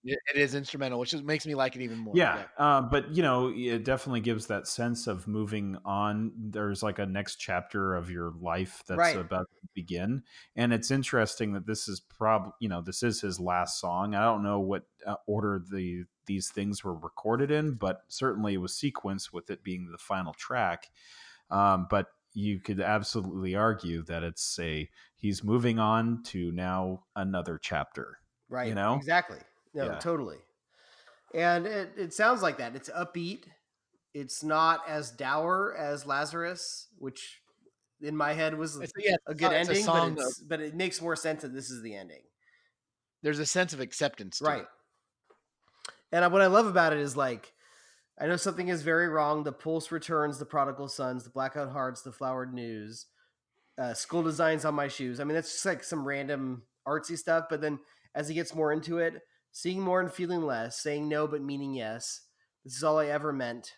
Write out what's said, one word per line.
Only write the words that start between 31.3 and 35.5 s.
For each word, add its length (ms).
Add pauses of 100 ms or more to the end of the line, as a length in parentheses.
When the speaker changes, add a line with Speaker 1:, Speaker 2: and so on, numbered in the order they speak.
Speaker 3:
And 320
it, 320
it 160
sounds 300
like 160
that. 160
It's 140
upbeat. 560 (680)
It's 300
not 440
as 220
dour 680